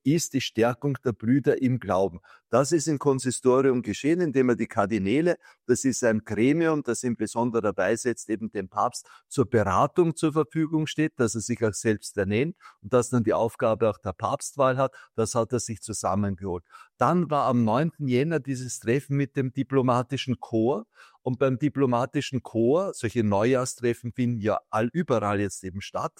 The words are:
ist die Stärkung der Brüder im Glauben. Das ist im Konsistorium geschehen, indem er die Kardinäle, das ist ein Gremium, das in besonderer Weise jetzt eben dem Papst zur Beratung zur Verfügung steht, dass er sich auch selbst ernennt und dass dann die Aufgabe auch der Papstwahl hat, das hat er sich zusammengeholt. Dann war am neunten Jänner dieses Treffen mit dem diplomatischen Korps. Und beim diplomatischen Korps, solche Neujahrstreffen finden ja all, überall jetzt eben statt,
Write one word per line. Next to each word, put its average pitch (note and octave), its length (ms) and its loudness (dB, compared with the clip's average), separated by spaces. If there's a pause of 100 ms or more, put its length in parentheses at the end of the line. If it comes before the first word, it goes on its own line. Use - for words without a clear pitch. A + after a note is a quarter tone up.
ist D#3 300 0
die B2+ 80 -2
Stärkung B2 600 -2
der B2 100 -2
Brüder B2+ 500 2
im B2+ 180 0
Glauben. F#2 400 0 (300)
Das C3+ 220 2
ist D#3 160 0
im D3 100 -2
Konsistorium C3 840 2
geschehen, C#3 400 -2
indem C3 300 2
er A#2 60 2
die G#2+ 100 -2
Kardinäle, G#2+ 720 0 (260)
das B2 220 0
ist B2 180 0
ein A2 220 2
Gremium, D3 560 2
das A#2 220 -4
in A#2+ 120 -2
besonderer A2 600 0
Weise A2 340 0
jetzt - 180 -8
eben G#2+ 220 -4
dem F#2+ 180 -6
Papst A2 400 -4 (200)
zur A#2+ 200 0
Beratung A#2+ 680 2
zur D3+ 200 -2
Verfügung D#3 520 0
steht, D#3 320 -4
dass A#2 160 2
er A2+ 60 -4
sich A2+ 240 -2
auch G#2+ 80 0
selbst - 460 -2
ernennt G#2+ 380 0 (260)
und G#2 100 -6
dass B2 160 2
dann A#2+ 160 0
die G#2 80 2
Aufgabe A2 560 0
auch G#2 100 -2
der F#2+ 140 -8
Papstwahl C3 640 -2
hat, C3+ 180 0 (200)
das A2+ 200 -2
hat A#2 200 0
er A#2 60 0
sich A2 200 -8
zusammengeholt. G2 840 -4 (340)
Dann D3+ 320 2
war C#3 160 0
am B2 180 2
neunten C#3 440 0
Jänner C#3+ 320 0
dieses B2+ 380 -8
Treffen C#3 380 -2
mit C#3 200 -2
dem C3 180 -2
diplomatischen B2+ 840 0
Korps. B2 480 0 (360)
Und B2+ 180 -4
beim C3 180 2
diplomatischen C3 840 -2
Korps, D3 560 0
solche A2+ 240 0
Neujahrstreffen A#2+ 880 0
finden A#2+ 280 -2
ja G2+ 200 0 (100)
all, A2+ 220 0
überall G#2 480 0
jetzt G2 240 -4
eben F#2+ 160 -10
statt, - 400 -6